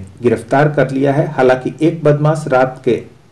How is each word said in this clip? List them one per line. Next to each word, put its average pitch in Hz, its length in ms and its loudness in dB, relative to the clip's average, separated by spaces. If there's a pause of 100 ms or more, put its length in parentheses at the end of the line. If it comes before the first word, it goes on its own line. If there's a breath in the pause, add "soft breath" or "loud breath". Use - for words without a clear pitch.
(220)
गिरफ्तार 135 520 2
कर 135 160 0
लिया 135 220 0
है। 147 160 0
हालांकि 127 540 0
एक 170 220 0
बदमाश 151 440 0
रात 127 360 0
के 117 160 0 (320)